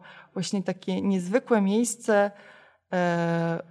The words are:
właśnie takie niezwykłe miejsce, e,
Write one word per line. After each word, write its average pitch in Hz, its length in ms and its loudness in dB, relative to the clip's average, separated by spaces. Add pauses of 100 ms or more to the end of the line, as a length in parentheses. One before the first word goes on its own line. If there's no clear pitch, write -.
(320)
właśnie 190 300 -4
takie 185 400 -4
niezwykłe 196 580 0
miejsce, 202 720 2 (600)
e, 170 800 0